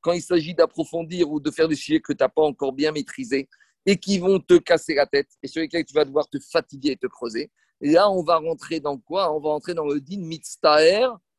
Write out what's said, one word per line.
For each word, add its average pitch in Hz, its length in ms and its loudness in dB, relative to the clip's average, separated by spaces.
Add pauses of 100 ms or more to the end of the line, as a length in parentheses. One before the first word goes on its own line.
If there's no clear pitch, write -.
quand 247 100 -2
il 175 100 0
s'agit 170 320 -2
d'approfondir 165 760 -2
ou 151 80 -4
de 143 140 -4
faire 165 160 0
des 156 80 -2
sujets 156 240 -2
que - 120 -6
tu - 80 -4
n'as 131 80 2
pas - 140 0
encore 143 300 -2
bien 143 180 -2
maîtrisés 135 580 -6 (380)
et 196 100 4
qui 190 220 -2
vont 185 220 2
te - 140 4
casser 160 400 2
la 139 120 2
tête 143 220 -2 (120)
et 139 60 -14
sur 160 140 -8
lesquels 160 240 -4
tu - 100 -20
vas 151 100 4
devoir 139 240 -2
te 139 120 -8
fatiguer 143 500 -4
et 131 60 -4
te - 100 -8
creuser, 120 460 -8 (280)
là, 170 300 6
on 185 140 -2
va 165 140 2
rentrer 160 420 -6
dans 143 180 -6
quoi ? 170 340 -4
On 156 60 -4
va 151 120 -4
rentrer 151 240 -4
dans 160 120 -4
le 143 140 -2
din 170 260 -10
mitztaher, 160 800 2 (320)